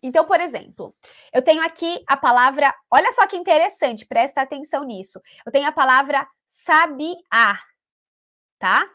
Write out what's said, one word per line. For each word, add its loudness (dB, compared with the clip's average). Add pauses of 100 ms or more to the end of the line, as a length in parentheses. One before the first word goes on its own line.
Então, 0
por 2
exemplo, -12 (380)
eu 0
tenho 2
aqui -6
a 2
palavra, 2 (160)
olha 4
só 2
que -8
interessante, 0
presta -2
atenção -6
nisso. -14 (260)
Eu -14
tenho 0
a -2
palavra 2 (200)
sabiá, 0 (1000)
tá? 0